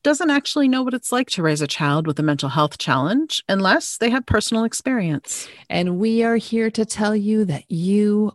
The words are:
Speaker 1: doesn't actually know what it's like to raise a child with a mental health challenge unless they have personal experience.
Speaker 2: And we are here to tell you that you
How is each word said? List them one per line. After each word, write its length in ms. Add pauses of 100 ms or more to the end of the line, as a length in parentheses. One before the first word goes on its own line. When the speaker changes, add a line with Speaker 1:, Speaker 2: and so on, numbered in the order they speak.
Speaker 1:
doesn't 300
actually 360
know 140
what 140
it's 160
like 200
to 120
raise 180
a 60
child 400
with 120
a 40
mental 260
health 300
challenge 680
unless 500
they 120
have 160
personal 380
experience. 840 (220)
Speaker 2:
And 300
we 240
are 140
here 340
to 140
tell 300
you 300
that 240
you 640